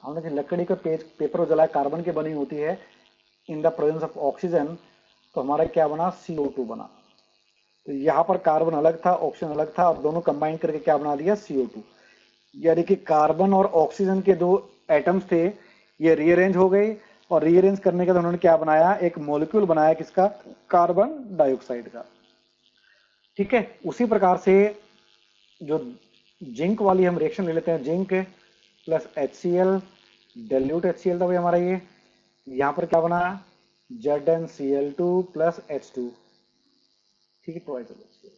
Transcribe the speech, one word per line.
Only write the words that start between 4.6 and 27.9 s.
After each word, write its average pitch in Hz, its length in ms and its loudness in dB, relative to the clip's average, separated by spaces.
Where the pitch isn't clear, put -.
तो 147 60 -4
हमारा 143 260 0
क्या 160 220 0
बना, 160 200 -4
सीओ 151 240 -6
टू 127 180 -6
बना। 113 240 -12
तो 147 60 -10
यहाँ 143 320 0
पर 180 140 0
कार्बन 160 380 0
अलग 160 300 2
था, 180 100 4
ऑक्सीजन 160 360 -6
अलग 151 260 -4
था, 175 120 4
और 156 80 -2
दोनों 151 220 -2
कंबाइन 156 360 -2
करके 156 220 -4
क्या 151 180 0
बना 147 200 -2
दिया, 170 180 0
सीओ 135 320 -4
टू। 107 160 -16
यानी 165 280 2
कि 190 140 2
कार्बन 156 580 2
और 190 120 4
ऑक्सीजन 190 540 0
के 190 140 4
दो 175 160 0
एटम्स 175 420 0
थे, 170 140 2
ये 160 140 6
रीअरेंज 175 420 4
हो 185 120 4
गए, 208 280 2
और 160 140 2
रीअरेंज 190 360 4
करने 180 240 0
के 180 80 2
बाद 180 60 4
उन्होंने 175 200 0
क्या 165 180 6
बनाया, 160 400 4
एक 175 220 -2
मॉलिक्यूल 156 460 -2
बनाया, 160 300 2
किसका, 165 320 0
कार्बन 180 420 2
डाइऑक्साइड 127 520 -2
का। 117 160 -18
ठीक 202 160 -2
है, - 320 -2
उसी 233 200 -2
प्रकार 190 320 4
से 190 160 4
जो 156 180 -4
जिंक 156 420 -4
वाली 185 220 4
हम 175 140 0
रिएक्शन 156 280 -2
ले 165 60 -4
लेते 165 180 -2
हैं, 160 120 -2
जिंक 185 300 -4